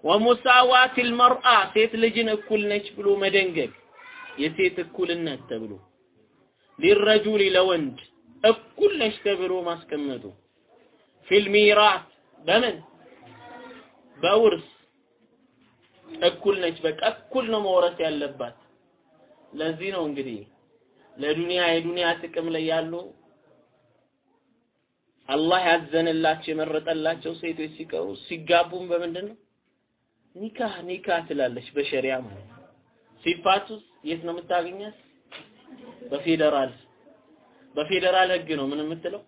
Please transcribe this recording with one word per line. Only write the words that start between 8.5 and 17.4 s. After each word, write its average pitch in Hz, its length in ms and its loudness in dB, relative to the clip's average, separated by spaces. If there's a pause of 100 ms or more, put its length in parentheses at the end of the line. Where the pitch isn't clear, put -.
ነች 220 240 -2
ተብሎ 185 300 -2 (100)
ማስቀመጡ፣ 147 640 -8 (1040)
ፊል 202 220 4
ሚራስ፣ 208 560 6 (360)
በምን? 196 360 0 (1400)
በውርስ 185 480 4 (1500)
እኩል 190 380 0
ነች፣ 165 200 -4
በቃ 156 300 -4
እኩል 247 380 -6